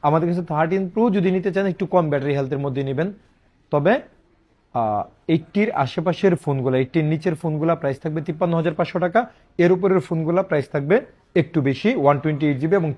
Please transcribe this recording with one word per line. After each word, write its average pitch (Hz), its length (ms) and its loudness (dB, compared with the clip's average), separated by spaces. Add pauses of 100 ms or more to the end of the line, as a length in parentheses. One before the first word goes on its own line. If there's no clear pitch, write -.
আমাদের 160 280 2
কাছে 175 160 -2
থার্টিন 170 440 -2
প্রো 226 200 2
যদি 190 220 2
নিতে 185 200 0
চান 190 140 -2
একটু 185 200 -2
কম 165 240 2
ব্যাটারি 143 260 0
হেলথের 139 220 -2
মধ্যে 139 260 -4
নেবেন। 143 300 -2 (580)
তবে, 151 220 4 (800)
আহ, 107 300 -2 (240)
এইটটির 165 440 0
আশেপাশের 165 640 0
ফোনগুলো, 135 420 0
এইটটির 131 280 0
নিচের 160 300 -2
ফোনগুলা 156 400 -2
প্রাইস 147 240 -4
থাকবে 160 220 -6
তিপ্পান্ন 170 340 -2
হাজার 165 180 0
পাঁচশো 170 260 -4
টাকা, 180 260 0 (320)
এর 175 140 4
উপরের 185 280 2
ফোনগুলা 170 440 -2
প্রাইস 156 280 -2
থাকবে 156 300 2 (340)
একটু 160 260 2
বেশি, 139 340 0
ওয়ান 143 240 4
টোয়েন্টি 151 280 -2
এইট 143 120 0
জিবি 160 160 0
এবং 160 220 0